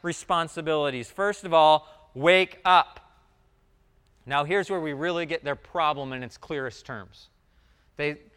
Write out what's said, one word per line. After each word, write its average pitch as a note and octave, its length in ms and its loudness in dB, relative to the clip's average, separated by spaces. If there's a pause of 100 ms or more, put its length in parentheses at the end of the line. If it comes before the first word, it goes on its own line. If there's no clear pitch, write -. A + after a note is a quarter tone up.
responsibilities. D#3 1040 -4
First G3+ 360 -4
of E3 100 0
all, D#3 320 6 (280)
wake F3 500 4
up. F3+ 340 4 (1300)
Now C#3+ 160 0
here's F3+ 260 -2
where F#3+ 120 -4
we D#3 120 -6
really E3+ 320 -4
get D#3+ 200 -6
their C#3+ 100 -4
problem C#3+ 580 -4
in B2+ 120 -10
its A#2 120 -16
clearest C3+ 480 -10
terms. G#2 440 -16 (680)
They, D3 200 -6 (200)